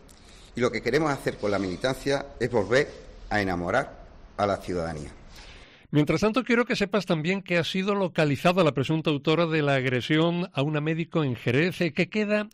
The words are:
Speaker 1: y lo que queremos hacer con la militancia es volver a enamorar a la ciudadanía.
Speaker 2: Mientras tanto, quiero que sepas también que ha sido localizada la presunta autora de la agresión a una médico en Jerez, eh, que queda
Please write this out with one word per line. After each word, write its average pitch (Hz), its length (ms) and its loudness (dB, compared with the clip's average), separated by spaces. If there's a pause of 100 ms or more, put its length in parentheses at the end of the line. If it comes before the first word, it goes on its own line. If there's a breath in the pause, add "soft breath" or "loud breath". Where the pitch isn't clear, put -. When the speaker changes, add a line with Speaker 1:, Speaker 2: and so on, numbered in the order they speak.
(540 loud breath)
Speaker 1:
y 117 60 -4
lo 120 100 2
que 110 100 -6
queremos 147 300 2
hacer 131 260 -4
con 104 140 -2
la 98 80 2
militancia 131 680 -2 (120)
es 117 100 -2
volver 117 400 2 (400)
a 104 140 0
enamorar 95 640 -2 (300)
a 101 100 0
la 98 120 0
ciudadanía. 82 520 -6 (800 loud breath)
Speaker 2:
Mientras 151 280 2
tanto, 220 220 2
quiero 240 220 2
que 254 100 -4
sepas 196 320 -2
también 180 360 -2
que 175 160 0
ha 160 60 2
sido 190 300 -2
localizada 175 680 2
la 143 100 2
presunta 160 340 0
autora 156 380 2
de 156 160 0
la 139 140 2
agresión 156 760 2
a 135 100 0
una 151 180 0
médico 160 420 -2
en 127 140 0
Jerez, 156 440 0
eh, 170 120 0
que 180 180 -2
queda 214 440 -2